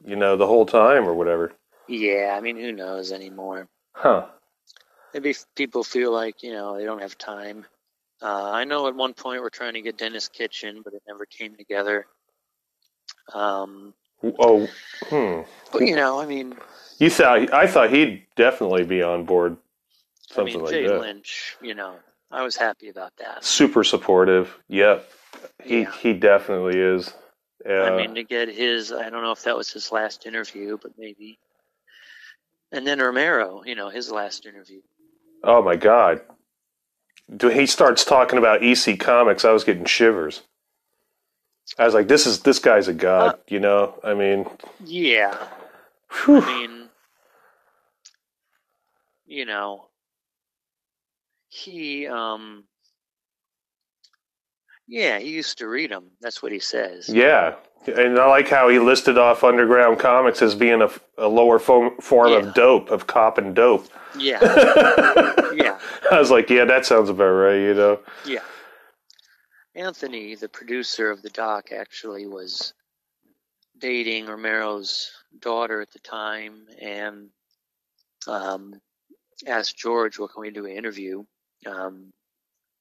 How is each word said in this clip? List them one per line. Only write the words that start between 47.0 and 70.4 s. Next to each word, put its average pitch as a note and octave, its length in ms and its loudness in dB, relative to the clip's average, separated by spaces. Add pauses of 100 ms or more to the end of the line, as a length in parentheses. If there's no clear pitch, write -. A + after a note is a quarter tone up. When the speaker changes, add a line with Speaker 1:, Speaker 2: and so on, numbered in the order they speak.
Speaker 2:
you C#3+ 200 -12
know, G2+ 420 -10 (1600)
he, D3 580 -12
um, A2 580 -10 (2250)
yeah, C3 320 -4
he A#2+ 120 -12
used D#3+ 280 -10
to A2+ 100 -12
read B2+ 240 -8
'em. F2+ 180 -16 (100)
That's A#2 220 -14
what B2 100 -10
he G2+ 60 -10
says. F#2+ 500 -8
Speaker 1:
Yeah. A#2 460 2 (320)
And B2 320 2
I C3 100 4
like C#3 200 4
how C3 200 4
he B2 100 6
listed B2 400 4
off A#2+ 240 6
Underground A#2+ 560 4
Comics B2+ 420 2
as A2 140 4
being A#2 280 2
a, G#2 80 2 (280)
a A2 100 -2
lower A#2 300 6
fo-, A#2+ 420 4
form A#2+ 320 6
Speaker 2:
Yeah. A2+ 60 6
Speaker 1:
of G2+ 160 -2
dope, B2 360 4
of G#2 160 -4
cop A2 320 2
and G2 160 -6
dope. A2+ 320 4 (320)
Speaker 2:
Yeah. C3+ 220 -4
Speaker 1:
<laughs> - 1000 4 (160)
Speaker 2:
Yeah. G#2 240 -2 (320)
Speaker 1:
I F#3 80 6
was C#3 120 4
like, A#2+ 180 6
"Yeah, B2 160 4
that B2+ 220 2
sounds A2 240 4
about F#2+ 200 2
right," F#2+ 260 4
you G2+ 180 0
know? G#2 260 2 (240)
Speaker 2:
Yeah. C3 160 -8 (1300)
Anthony, B2+ 600 -12
the G#2+ 140 -14